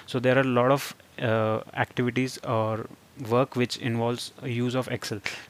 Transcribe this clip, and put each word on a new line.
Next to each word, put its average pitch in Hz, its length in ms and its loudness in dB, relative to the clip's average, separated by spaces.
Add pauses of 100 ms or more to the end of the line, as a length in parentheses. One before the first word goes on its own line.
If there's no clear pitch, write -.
So 131 120 -2
there 127 180 4
are 135 40 6
a - 20 6
lot 127 280 4
of, - 240 0 (260)
uh, 110 400 2 (140)
activities 123 640 -2
or 110 480 -2 (420)
work 123 260 2
which 123 220 0
involves 117 540 -2 (100)
a 139 80 -6
use 120 240 -2
of 127 140 -2
Excel. 117 340 -6 (280)